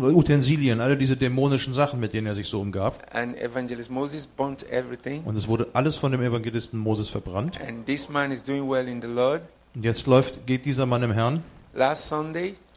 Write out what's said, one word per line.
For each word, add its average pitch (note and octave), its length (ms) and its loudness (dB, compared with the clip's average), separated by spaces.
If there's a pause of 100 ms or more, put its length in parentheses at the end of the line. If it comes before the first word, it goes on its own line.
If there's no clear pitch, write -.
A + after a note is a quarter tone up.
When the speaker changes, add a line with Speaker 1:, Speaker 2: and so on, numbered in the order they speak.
Speaker 1:
Utensilien, C#3+ 800 6
alle C3+ 160 4
diese C3 200 4
dämonischen C3 580 2
Sachen, C3+ 240 0
mit A2+ 160 -2
denen A2 140 -2
er G#2 80 -2
sich G2+ 100 -6
so G#2 140 -4
umgab. G2 520 -4
Speaker 2:
And - 240 -4
Evangelist A#2+ 540 -6
Moses C#3 380 -6
burnt C3+ 420 -4
everything. B2+ 540 -4
Speaker 1:
Und G#2+ 120 -4
es G#2 120 -2
wurde A2+ 240 0
alles D3 240 2
von C#3 160 0
dem B2 100 0
Evangelisten A#2 560 -2
Moses G#2+ 300 0
verbrannt. G2+ 520 -6
Speaker 2:
And A#2 260 -10
this C#3+ 220 -2
man C#3+ 220 0
is B2 120 -6
doing C#3 260 -4
well B2+ 200 0
in A#2+ 140 -6
the A#2 60 -8
Lord. B2+ 340 2 (320)
Speaker 1:
Und A#2 100 -6
jetzt A2+ 220 0
läuft, C3 400 4
geht B2+ 180 0
dieser C3+ 220 0
Mann B2 160 2
im A#2+ 100 2
Herrn. A#2+ 300 0 (320)
Speaker 2:
Last C#3 340 2
Sunday, D#3+ 460 -4 (220)